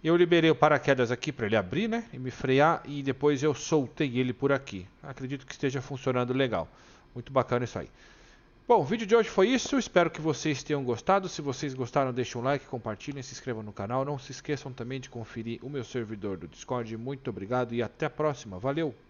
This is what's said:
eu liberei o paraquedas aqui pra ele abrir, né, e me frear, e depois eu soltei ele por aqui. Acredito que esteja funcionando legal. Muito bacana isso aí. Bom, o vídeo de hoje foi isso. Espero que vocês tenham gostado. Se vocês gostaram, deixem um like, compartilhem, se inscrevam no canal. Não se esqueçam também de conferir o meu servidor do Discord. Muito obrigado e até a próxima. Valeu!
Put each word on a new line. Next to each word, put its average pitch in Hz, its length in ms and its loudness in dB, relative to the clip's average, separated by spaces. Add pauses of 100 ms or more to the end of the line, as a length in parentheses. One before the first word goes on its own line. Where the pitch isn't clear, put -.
eu 160 120 4
liberei 170 340 6
o 156 60 6
paraquedas 139 560 4
aqui 123 200 -4
pra 117 160 -2
ele 107 80 2
abrir, 110 320 0
né, 226 260 -4
e 127 60 -12
me 127 100 -6
frear, 135 560 4
e 143 160 -8
depois 139 400 2
eu 147 140 2
soltei 131 640 0
ele 127 120 2
por 139 200 0
aqui. 104 360 -4 (140)
Acredito 135 440 -10
que - 60 -16
esteja 139 300 -2
funcionando 127 520 -2
legal. 117 360 0 (460)
Muito - 160 -12
bacana 123 340 2
isso - 140 -8
aí. 76 100 -10 (800)
Bom, 226 140 6
o - 20 2
vídeo 208 240 -2
de 220 80 6
hoje 226 140 6
foi 196 180 6
isso. 262 320 2
Espero 175 320 2
que - 100 -10
vocês 151 400 0
tenham 143 220 -2
gostado. 180 440 2
Se - 140 -8
vocês 139 320 -4
gostaram, 127 400 0
deixem 123 260 -2
um 117 40 -6
like, 135 240 0
compartilhem, 127 560 -8
se - 100 -14
inscrevam 113 300 -6
no 107 100 -12
canal. 120 320 -2
Não 143 140 -6
se - 120 -16
esqueçam 139 400 -8
também 127 280 -8
de 131 100 -14
conferir 113 540 -8
o 135 60 -10
meu 139 140 -6
servidor 104 540 -6
do 82 100 -12
Discord. 113 480 -6
Muito 127 340 -8
obrigado 113 440 -2
e 120 80 0
até 113 240 -4
a 147 40 -2
próxima. 131 500 -4
Valeu! 139 340 -2 (160)